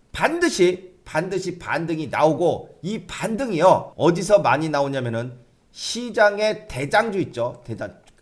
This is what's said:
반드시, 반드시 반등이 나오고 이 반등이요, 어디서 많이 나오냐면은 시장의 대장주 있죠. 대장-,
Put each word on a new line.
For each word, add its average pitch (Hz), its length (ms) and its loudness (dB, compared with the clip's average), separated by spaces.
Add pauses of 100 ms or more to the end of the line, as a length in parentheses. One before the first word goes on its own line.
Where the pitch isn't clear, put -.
(120)
반드시, 226 840 0 (100)
반드시 180 520 -4
반등이 156 500 -4
나오고 143 760 0
이 175 240 -8
반등이요, 185 880 2
어디서 175 440 4
많이 143 280 2
나오냐면은 127 720 -2 (340)
시장의 214 960 0
대장주 190 520 0
있죠. 123 440 -6
대장-, 107 380 -12 (180)